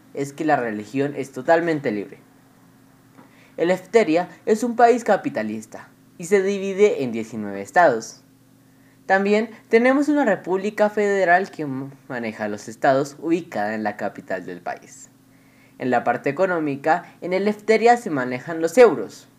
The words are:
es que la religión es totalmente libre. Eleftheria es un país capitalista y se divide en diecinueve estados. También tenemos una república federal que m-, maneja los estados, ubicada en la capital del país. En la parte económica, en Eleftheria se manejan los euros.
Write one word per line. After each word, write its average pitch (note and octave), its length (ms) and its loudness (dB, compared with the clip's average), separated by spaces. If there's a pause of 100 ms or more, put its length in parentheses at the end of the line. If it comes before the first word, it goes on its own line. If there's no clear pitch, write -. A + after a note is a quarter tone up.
(140)
es C#3 200 -8
que D#3+ 120 -8
la D3+ 100 4
religión B2 600 -4
es C3 160 -10
totalmente D#3 600 0
libre. G#2 280 -8 (1400)
Eleftheria F3 720 0 (160)
es A3 180 0
un A#3+ 120 -4
país A#3 280 4
capitalista A2 840 -4 (280)
y F3 80 -12
se F#3+ 180 2
divide G3 600 0
en B2 80 -4
diecinueve G#2+ 500 -8
estados. A#2+ 600 2 (840)
También G3+ 440 2 (200)
tenemos C4 400 4
una D4 160 2
república G3+ 640 0
federal G3 600 2
que - 140 -12
m-, C#3 260 -8 (180)
maneja A2+ 400 -6
los G#2 200 -10
estados, C3+ 520 0
ubicada A#2 560 -4
en A2 80 -6
la G#2 140 -4
capital F#2+ 480 -8
del F2+ 160 -14
país. - 480 -14 (680)
En C3 100 -4
la A#2+ 140 0
parte A#2+ 260 -2
económica, D#3 920 -2
en F3 120 -6
Eleftheria G#3+ 640 2
se A#3 120 -10
manejan C3 520 -6
los E3 160 0
euros. C#3 500 4 (120)